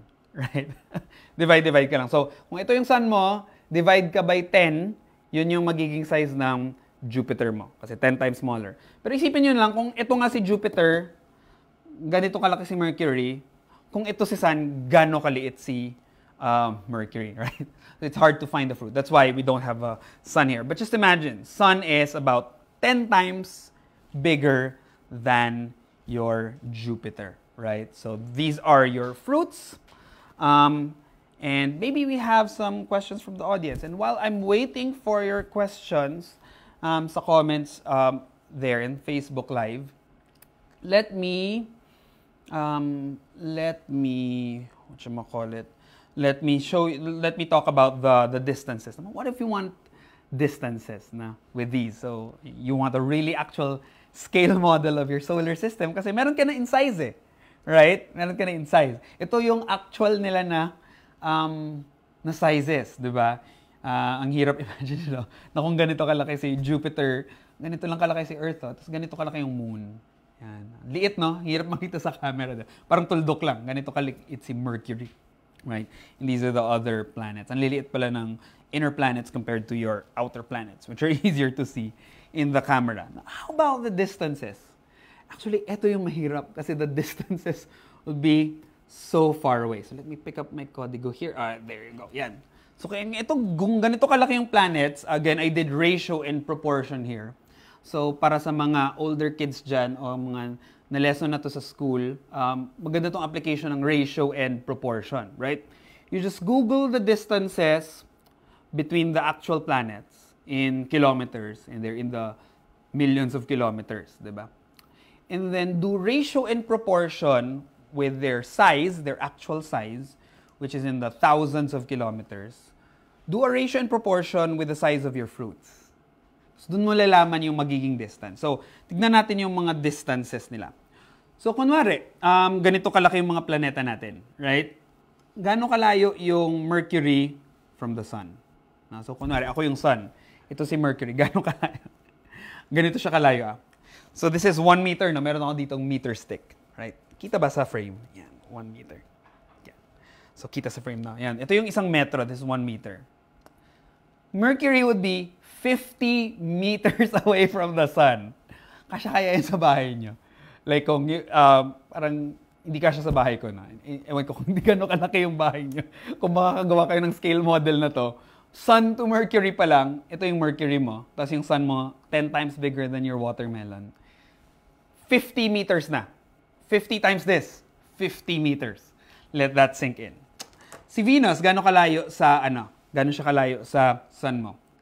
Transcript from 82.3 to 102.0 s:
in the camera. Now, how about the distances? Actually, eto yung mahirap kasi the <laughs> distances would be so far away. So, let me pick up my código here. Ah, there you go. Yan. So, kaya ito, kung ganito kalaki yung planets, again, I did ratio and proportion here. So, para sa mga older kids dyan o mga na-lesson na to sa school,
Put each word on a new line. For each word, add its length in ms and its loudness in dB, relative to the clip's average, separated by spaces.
in 240 0
the 80 2
camera. 480 0
Now, 160 -20
how 240 -14
about 320 0
the 80 -4
distances? 720 -6
Actually, 400 -4
eto 240 0
yung 160 -2
mahirap 480 -4
kasi 160 -8
the 240 -2
<laughs> 80 0
distances 640 -8
would 160 -6
be 400 2
so 480 0
far 320 0
away. 160 -6
So, 160 -18
let 80 -18
me 80 -14
pick 240 -14
up 160 -12
my 160 -12
código 400 -8
here. 240 -8
Ah, 240 -6
there 320 -16
you 80 -18
go. 160 -18
Yan. 240 -8
So, 80 -10
kaya 240 -8
ito, 240 -4
kung 480 0
ganito 240 4
kalaki 320 4
yung 80 -2
planets, 640 2
again, 320 2
I 80 2
did 240 0
ratio 480 0
and 240 -4
proportion 560 -2
here. 320 -10
So, 320 -2
para 240 2
sa 160 -4
mga 480 0
older 320 -2
kids 320 -8
dyan 320 -2
o 160 -8
mga 440 -8
na-lesson 400 0
na 80 -6
to 80 -8
sa 80 -10
school, 560 -4